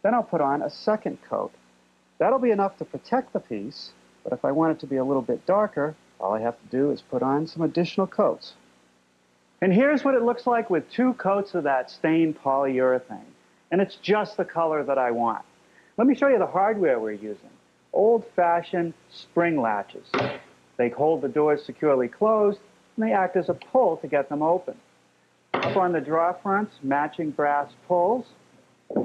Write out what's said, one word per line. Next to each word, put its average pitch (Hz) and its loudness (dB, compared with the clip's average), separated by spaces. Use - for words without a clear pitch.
Then 220 2
I'll 233 2
put 160 -2
on 143 0
a - -4
second - -2
coat. 104 -4
That'll 226 2
be 240 2
enough 196 0
to 165 -10
protect - -4
the - -4
piece, 107 -10
but - -6
if 123 -6
I 135 0
want 160 2
it 156 -4
to 147 -14
be 135 -2
a 131 0
little 135 0
bit 120 -4
darker, 180 0
all 98 -2
I 110 -2
have 117 -4
to 107 -20
do 135 0
is 127 -4
put 127 -6
on 139 0
some 160 -8
additional 175 -2
coats. - -2
And 185 2
here's 269 4
what 269 2
it 233 2
looks 240 -2
like 233 0
with - -2
two 254 0
coats 202 -2
of 165 -2
that 135 0
stained 160 0
polyurethane. 127 -2
And 185 2
it's - -4
just 208 -2
the - -2
color 156 -2
that 135 -2
I 123 2
want. 117 -2
Let 240 4
me 277 4
show 277 2
you 254 4
the 175 0
hardware 185 2
we're 110 -4
using. 104 -12
Old-fashioned 175 0
spring 170 -2
latches. 107 -4
They 120 2
hold 151 0
the 143 -2
doors 147 0
securely 131 0
closed, 208 0
and 220 -2
they 220 0
act 185 0
as 180 0
a 175 -2
pull 190 2
to 160 -10
get 139 0
them 147 -4
open. 175 0
Up 180 -2
on 185 2
the 165 0
drawer 165 0
fronts, 202 -2
matching 147 -2
brass 143 0
pulls. 185 0